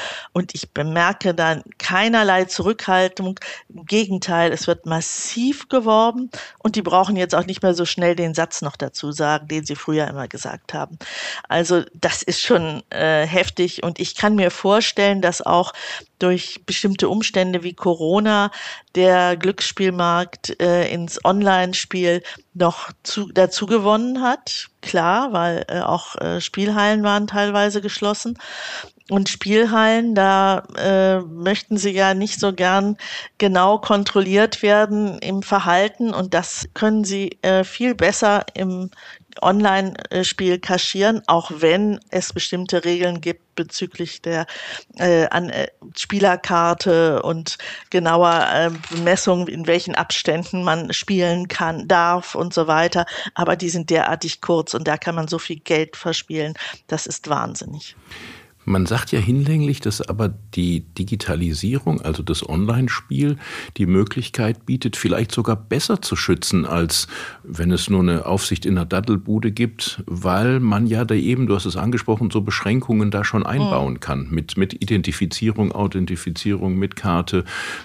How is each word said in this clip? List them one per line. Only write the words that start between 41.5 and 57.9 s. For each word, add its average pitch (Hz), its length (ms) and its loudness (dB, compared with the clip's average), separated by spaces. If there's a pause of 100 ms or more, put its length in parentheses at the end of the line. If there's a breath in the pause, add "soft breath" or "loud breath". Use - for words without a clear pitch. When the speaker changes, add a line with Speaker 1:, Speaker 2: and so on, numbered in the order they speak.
Speaker 1:
wenn 185 440 2 (120)
es - 220 -4
bestimmte 180 520 -2
Regeln 175 340 0
gibt 170 360 -8
bezüglich - 640 -8
der, 170 240 -2 (520 loud breath)
äh, 170 300 4
an, 175 220 0
äh, - 180 -4 (300)
Spielerkarte 170 1300 2
und 165 340 -4 (320 loud breath)
genauer, 170 640 4
äh, 165 180 2 (180)
Bemessung, 175 580 2
in 160 200 -6
welchen 175 280 0
Abständen 170 680 -2
man 165 300 0
spielen 180 540 0
kann, 165 400 -4
darf 175 480 2
und 175 180 -4
so 160 140 2
weiter. 170 380 2 (300 loud breath)
Aber 170 200 0
die 175 140 -4
sind 170 200 -4
derartig - 520 0
kurz 160 320 0
und 151 140 -4
da 151 100 0
kann 170 180 -6
man 160 120 -2
so 165 120 -4
viel 156 200 -10
Geld 156 380 -2
verspielen. 156 560 -6 (340 loud breath)
Das - 180 -6
ist - 240 -10
wahnsinnig. - 640 -6 (720 loud breath)